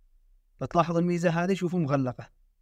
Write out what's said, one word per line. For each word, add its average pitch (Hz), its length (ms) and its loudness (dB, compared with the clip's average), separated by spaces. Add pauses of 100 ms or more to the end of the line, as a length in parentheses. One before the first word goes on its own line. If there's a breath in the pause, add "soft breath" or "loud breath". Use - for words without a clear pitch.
(600)
بتلاحظ 165 360 0
الميزة 175 320 2
هذه، 170 240 0
شوفوا، 180 260 -2
مغلقة، 135 520 -2 (300)